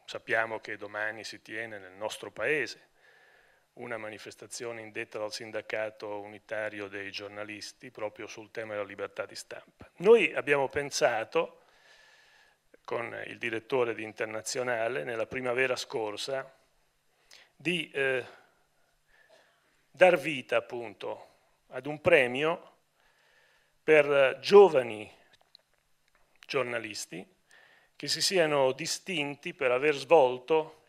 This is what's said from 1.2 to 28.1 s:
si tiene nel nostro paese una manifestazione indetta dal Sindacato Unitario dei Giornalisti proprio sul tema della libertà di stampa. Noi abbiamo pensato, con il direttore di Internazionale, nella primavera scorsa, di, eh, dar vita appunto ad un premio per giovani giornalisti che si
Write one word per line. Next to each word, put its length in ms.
si 180
tiene 360
nel 140
nostro 380
paese 560
una 180
manifestazione 840
indetta 380
dal 140
Sindacato 880
Unitario 680
dei 240
Giornalisti 800
proprio 360
sul 240
tema 220
della 120
libertà 420
di 100
stampa. 600
Noi 360
abbiamo 360
pensato, 920
con 320
il 120
direttore 560
di 80
Internazionale, 1040
nella 220
primavera 500
scorsa, 760
di, 360
eh, 360
dar 280
vita 380
appunto 800
ad 180
un 140
premio 760
per 560
giovani 680
giornalisti 920
che 140
si 140